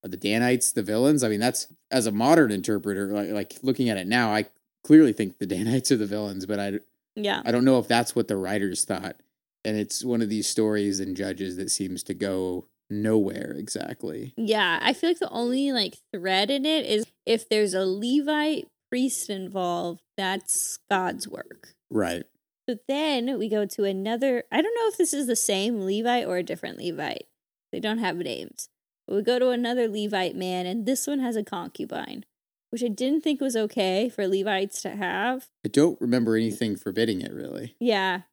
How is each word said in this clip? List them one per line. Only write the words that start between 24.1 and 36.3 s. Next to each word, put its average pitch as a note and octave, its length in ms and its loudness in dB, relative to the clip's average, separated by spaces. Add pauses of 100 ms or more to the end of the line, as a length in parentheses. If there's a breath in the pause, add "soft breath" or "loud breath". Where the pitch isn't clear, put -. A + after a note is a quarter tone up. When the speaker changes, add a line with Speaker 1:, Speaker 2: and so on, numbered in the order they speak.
Speaker 2:
I C4 100 4
don't A4+ 160 0
know A4+ 100 2
if G#4 80 -2
this F4 160 2
is C#4+ 140 -2
the A#3+ 100 2
same G#3 480 0
Levite A3+ 420 0
or F3+ 120 -2
a F3+ 40 -2
different - 360 -8
Levite. - 480 -6 (460)
They - 80 -6
don't A3 180 -2
have F#3 180 -2
names. - 520 -8 (380)
But F#3+ 100 -2
we G#3 60 2
go B3 160 2
to B3+ 120 4
another A#3+ 380 0
Levite G3+ 480 -2
man, F#3 300 -2
and G3+ 200 -4
this C4 200 0
one C#4+ 140 -2
has B3 160 -2
a G#3 80 -2
concubine, - 800 -10 (460)
which A#3 120 -4
I A#3+ 60 0
didn't C4 340 0
think D4 180 0
was C4 160 0
okay G#3 520 0
for G#3 180 -2
Levites G3 560 0
to G3 140 -4
have. G#3 520 -2 (160)
Speaker 1:
I - 40 -2
don't D#3 320 4
remember A#2 360 2